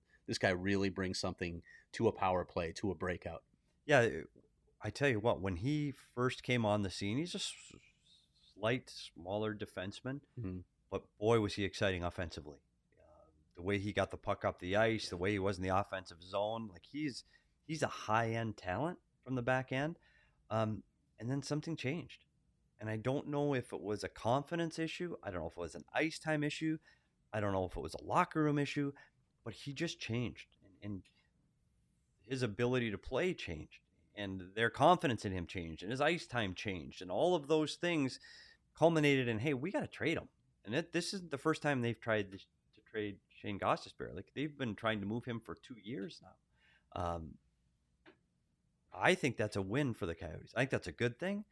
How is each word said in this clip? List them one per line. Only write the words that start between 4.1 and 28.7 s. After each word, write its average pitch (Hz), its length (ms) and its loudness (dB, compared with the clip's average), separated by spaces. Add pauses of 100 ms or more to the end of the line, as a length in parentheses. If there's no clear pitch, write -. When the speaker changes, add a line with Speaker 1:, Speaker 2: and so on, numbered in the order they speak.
Speaker 2:
I 107 80 -4
tell 139 200 2
you 110 100 2
what, 101 220 2
when 95 160 0
he 143 360 0 (220)
first 127 260 0
came 123 240 2
on 104 180 4
the 95 60 0
scene, 101 280 -2
he's 175 180 -4
a - 20 -4
s-, - 160 -6 (1040)
slight, 117 320 0
smaller 104 640 -4
defenseman, 104 680 -8 (180)
Speaker 1:
Mm-hmm. 92 200 -4 (300)
Speaker 2:
but 95 140 -4 (160)
boy, 113 220 6
was 101 140 0
he 101 100 0
exciting 92 380 0
offensively. 82 540 -6 (400)
Uh, - 280 -20 (300)
the 87 60 -14
way 101 160 2
he 101 160 -2
got 95 180 2
the 87 60 -8
puck - 280 -4
up 95 140 0
the 92 180 0
ice, 113 320 2
the 92 80 -4
way 95 140 2
he 101 80 2
was 95 180 2
in 90 60 -4
the 92 140 4
offensive 92 460 -4
zone, 104 480 -2
like, - 180 -18
he's, 143 340 -4 (440)
he's 151 160 -4
a 117 40 4
high-end 113 720 0
talent 110 400 -2 (280)
from 131 100 -4
the 123 60 0
back 127 300 0
end. 147 260 0 (520)
Um, 110 340 0 (360)
and 113 100 -4
then 139 140 0
something 151 320 -2
changed. - 500 -6 (540)
And 110 100 -4
I 110 60 0
don't 127 320 0
know 147 260 2
if 123 200 0
it 78 80 -4
was 98 240 -2
a - 40 -2
confidence 156 720 0
issue. 165 420 -4
I - 80 -8
don't 90 120 -2
know 82 60 -2
if - 100 -12
it - 20 -4
was 85 160 -4
an 82 80 -12 (100)
ice 156 260 0
time 151 260 0
issue. 156 320 -2 (560)
I 107 80 0
don't 101 100 2
know 95 140 2
if - 100 -4
it 78 80 -4
was 78 120 -6
a - 100 -10
locker 156 360 2
room 147 160 4
issue, 139 360 0 (500)